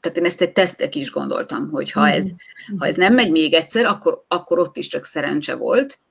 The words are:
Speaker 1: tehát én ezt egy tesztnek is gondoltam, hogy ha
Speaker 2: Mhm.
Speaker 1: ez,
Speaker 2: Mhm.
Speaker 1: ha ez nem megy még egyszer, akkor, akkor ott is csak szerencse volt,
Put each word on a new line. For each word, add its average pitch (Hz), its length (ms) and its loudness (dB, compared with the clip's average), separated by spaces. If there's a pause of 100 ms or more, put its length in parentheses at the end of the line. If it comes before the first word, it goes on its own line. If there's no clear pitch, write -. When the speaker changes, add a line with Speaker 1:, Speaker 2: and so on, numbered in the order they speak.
Speaker 1:
tehát - 180 -4
én 175 60 0
ezt 175 160 -2
egy 175 120 2
tesztnek 180 420 0
is 139 160 -6
gondoltam, 139 600 -6
hogy 147 200 -6
ha 147 100 -2
Speaker 2:
Mhm. 147 100 6
Speaker 1:
ez, 151 140 0
Speaker 2:
Mhm. - 540 -10
Speaker 1:
ha 147 80 -2
ez 156 100 -2
nem 190 180 6
megy 233 160 4
még 156 240 2
egyszer, 165 300 2
akkor, 208 440 -2
akkor 175 300 0
ott 170 180 -2
is - 120 -8
csak 143 160 -8
szerencse 143 500 -4
volt, 233 440 0 (120)